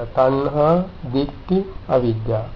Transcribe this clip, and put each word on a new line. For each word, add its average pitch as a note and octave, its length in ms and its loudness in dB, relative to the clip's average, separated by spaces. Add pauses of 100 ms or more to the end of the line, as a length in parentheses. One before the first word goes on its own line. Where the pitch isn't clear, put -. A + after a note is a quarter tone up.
තණ්හා, C#3+ 760 2 (200)
දික්ටි, C#3 540 -2 (280)
අවිජ්ජා. A2+ 720 0